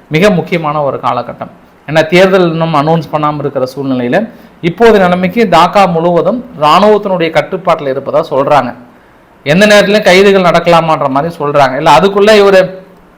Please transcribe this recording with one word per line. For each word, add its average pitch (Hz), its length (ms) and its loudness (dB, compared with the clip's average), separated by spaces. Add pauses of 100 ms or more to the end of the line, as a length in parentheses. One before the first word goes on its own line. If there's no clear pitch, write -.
மிக 170 220 0
முக்கியமான 151 540 -4
ஒரு 127 200 -4
காலகட்டம். 123 460 -8 (380)
ஏன்னா 151 180 0
தேர்தல் 185 460 2
இன்னும் 165 220 -4
அனௌன்ஸ் 151 380 -2
பண்ணாம 151 280 -4
இருக்கிற 135 360 -4
சூழ்நிலையில 135 540 -4 (320)
இப்போது 214 380 2
நிலைமைக்கு 185 520 0
டாக்கா 175 400 2
முழுவதும் 175 540 -2 (160)
இராணுவத்தினுடைய 185 680 2
கட்டுப்பாட்டுல 160 580 -4
இருப்பதா 135 420 -4
சொல்றாங்க. 135 440 0 (680)
எந்த 170 220 2
நேரத்திலும் 208 360 2
கைதுகள் 196 500 2
நடக்கலாமான்ற 165 560 0
மாதிரி 143 320 -4
சொல்றாங்க. 143 360 0
இல்ல 151 240 2
அதுக்குள்ள 202 460 4
இவரு 185 240 4 (480)